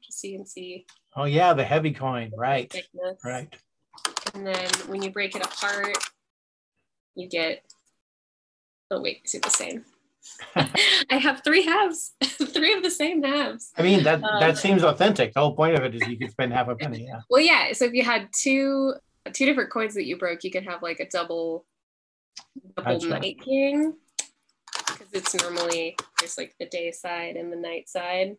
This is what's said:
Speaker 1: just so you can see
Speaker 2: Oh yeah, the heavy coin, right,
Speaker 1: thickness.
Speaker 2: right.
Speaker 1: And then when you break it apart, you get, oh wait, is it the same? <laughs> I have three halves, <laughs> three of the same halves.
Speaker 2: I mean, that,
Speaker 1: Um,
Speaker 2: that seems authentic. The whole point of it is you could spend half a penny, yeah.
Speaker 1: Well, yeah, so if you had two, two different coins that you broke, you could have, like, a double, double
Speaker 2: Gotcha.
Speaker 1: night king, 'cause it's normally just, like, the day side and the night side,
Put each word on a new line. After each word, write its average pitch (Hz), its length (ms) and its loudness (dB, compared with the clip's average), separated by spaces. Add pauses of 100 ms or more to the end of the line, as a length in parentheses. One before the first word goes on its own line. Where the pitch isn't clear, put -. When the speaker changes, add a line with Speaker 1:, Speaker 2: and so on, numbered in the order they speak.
Speaker 1:
just - 180 -14
so 202 60 -10
you 196 100 -10
can 196 80 -14
see 180 400 -16 (300)
Speaker 2:
Oh 139 100 -2
yeah, 165 280 6
the 135 100 2
heavy 151 280 2
coin, 123 460 -4
right, 127 340 -2
Speaker 1:
thickness. 185 540 -10
Speaker 2:
right. 127 280 -8 (840)
Speaker 1:
And 196 100 -10
then 185 240 -4 (160)
when 196 160 -6
you 190 80 -4
break 196 260 -4
it 190 80 -6
apart, 202 540 -4 (1200)
you 185 120 -12
get, 165 360 -4 (1300)
oh 190 100 -2
wait, - 240 -4
is - 80 -6
it - 80 -6
the - 80 -4
same? - 340 0 (360)
<laughs> - 360 -16
I - 600 4
have 269 280 2
three 330 200 4
halves, 339 540 0
<laughs> 269 60 0
three 311 500 0
of 370 100 0
the 349 80 0
same 311 320 0
halves. 277 540 -2
Speaker 2:
I - 40 0
mean, 185 220 6
that, 151 200 4
Speaker 1:
Um, 214 160 0
Speaker 2:
that 160 200 4
seems 190 240 6
authentic. 156 500 4
The 131 60 2
whole 147 160 4
point 160 200 4
of 135 80 4
it 117 120 -4
is 110 120 -2
you 117 120 -6
could 113 120 -6
spend 123 220 -2
half 123 140 0
a 120 80 -2
penny, 113 320 -6
yeah. 117 140 -12 (100)
Speaker 1:
Well, 269 100 8
yeah, 302 320 4
so 247 120 2
if 240 80 0
you 247 100 2
had 226 280 0
two, 269 640 0 (400)
two 269 120 0
different 262 260 2
coins 220 240 -4
that 185 100 -4
you 175 140 -6
broke, 170 240 -4
you 185 80 -6
could 185 140 -6
have, 175 180 -8
like, 170 160 -6
a 185 100 -8
double, 170 560 -4 (1120)
double - 240 -2
Speaker 2:
Gotcha. 170 80 -4 (120)
Speaker 1:
night - 220 -8
king, 277 540 0 (880)
'cause - 280 -8
it's 185 280 -4
normally 170 540 -4 (240)
just, - 180 -8
like, 165 220 -10
the 170 80 -10
day 170 240 -8
side 170 460 -8
and 170 140 -8
the 170 60 -10
night 170 320 -10
side, 185 500 -4